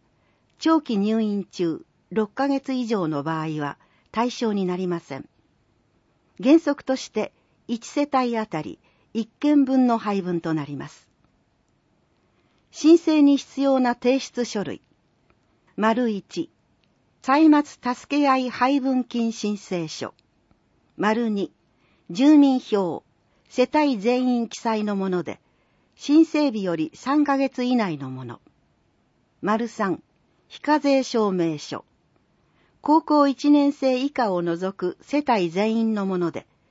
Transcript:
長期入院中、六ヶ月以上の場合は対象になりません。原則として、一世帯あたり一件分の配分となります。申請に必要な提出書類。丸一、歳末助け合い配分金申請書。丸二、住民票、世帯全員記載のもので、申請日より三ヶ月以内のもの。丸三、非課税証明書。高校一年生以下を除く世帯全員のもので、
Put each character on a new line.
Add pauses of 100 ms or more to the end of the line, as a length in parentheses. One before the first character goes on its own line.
(580)
長
期
入
院
中、 (260)
六
ヶ
月
以
上
の
場
合
は (340)
対
象
に
な
り
ま
せ
ん。 (1120)
原
則
と
し
て、 (360)
一
世
帯
あ
た
り (340)
一 (100)
件
分
の
配
分
と
な
り
ま
す。 (1600)
申
請
に
必
要
な
提
出
書
類。 (960)
丸
一、 (720)
歳
末
助
け
合
い
配
分
金
申
請
書。 (800)
丸
二、 (560)
住
民
票、 (460)
世
帯
全
員
記
載
の
も
の
で、 (580)
申
請
日
よ
り
三
ヶ
月
以
内
の
も
の。 (1000)
丸
三、 (460)
非
課
税
証
明
書。 (960)
高
校
一
年
生
以
下
を
除
く
世
帯
全
員
の
も
の
で、 (240)